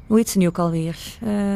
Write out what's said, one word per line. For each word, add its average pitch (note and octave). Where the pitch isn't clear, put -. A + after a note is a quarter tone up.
Hoe G#3+
heet A3+
ze -
nu F3+
ook E3+
alweer? E3
Eh, A3